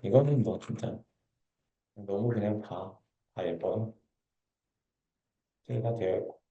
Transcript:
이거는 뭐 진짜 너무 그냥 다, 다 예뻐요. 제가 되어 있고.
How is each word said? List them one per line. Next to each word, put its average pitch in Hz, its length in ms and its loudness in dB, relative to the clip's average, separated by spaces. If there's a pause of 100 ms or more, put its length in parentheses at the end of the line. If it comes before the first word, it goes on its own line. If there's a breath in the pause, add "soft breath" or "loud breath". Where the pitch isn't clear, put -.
이거는 135 400 6
뭐 92 160 0
진짜 - 400 -6 (960)
너무 101 340 -2
그냥 107 340 0
다, - 360 -10 (360)
다 92 120 -4
예뻐요. 92 480 -2 (1700)
제가 117 280 -2
되어 95 220 2
있고. - 220 -8 (100)